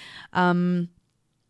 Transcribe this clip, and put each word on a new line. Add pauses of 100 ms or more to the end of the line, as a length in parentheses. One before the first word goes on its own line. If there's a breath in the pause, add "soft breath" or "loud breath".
(320 loud breath)
Um, (600)